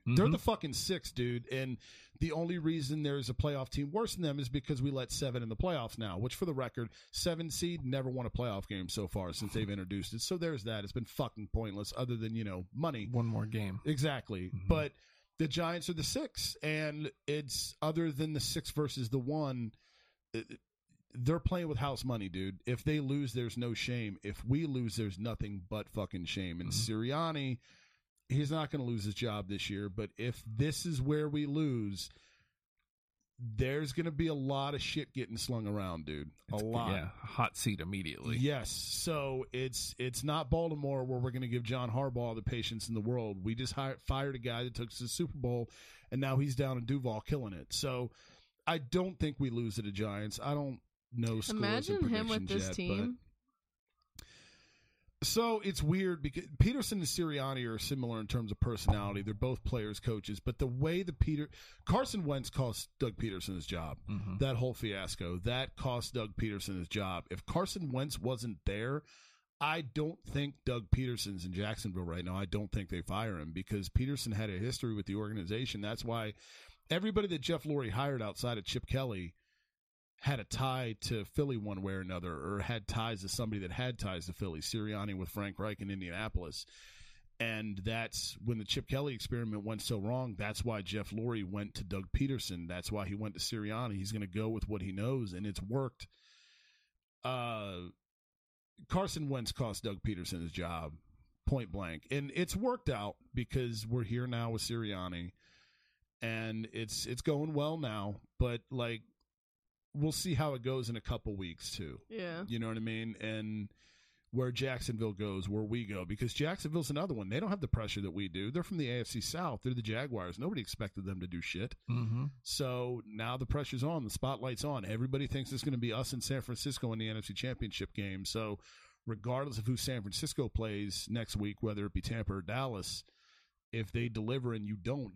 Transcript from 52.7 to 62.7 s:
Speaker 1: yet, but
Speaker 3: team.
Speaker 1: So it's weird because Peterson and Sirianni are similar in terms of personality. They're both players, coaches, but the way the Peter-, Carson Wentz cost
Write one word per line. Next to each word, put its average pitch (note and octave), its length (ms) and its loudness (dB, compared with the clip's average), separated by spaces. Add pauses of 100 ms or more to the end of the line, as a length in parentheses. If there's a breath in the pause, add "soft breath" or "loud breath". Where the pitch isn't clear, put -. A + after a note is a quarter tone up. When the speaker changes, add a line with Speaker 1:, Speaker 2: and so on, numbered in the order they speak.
Speaker 1:
yet, F3+ 100 0
but G3 140 2
Speaker 3:
team. B3 160 0 (2000 loud breath)
Speaker 1:
So A3+ 400 4
it's F3 200 0
weird F3 400 4
because D3 220 -4 (160)
Peterson A3+ 380 6
and E3 80 2
Sirianni C3+ 640 0
are A2 80 -2
similar A#2+ 420 0
in G#2+ 60 -2
terms A2 260 0
of - 80 -4
personality. G#2 600 4
They're G#2 140 -2
both B2+ 300 0
players, G#2+ 360 -2
coaches, G#2+ 400 -2
but - 180 -2
the C3+ 100 2
way D#3 340 2
the F3 100 -4
Peter-, D3+ 380 4 (340 loud breath)
Carson A3+ 400 4
Wentz C#3 240 0
cost B2 400 0 (120)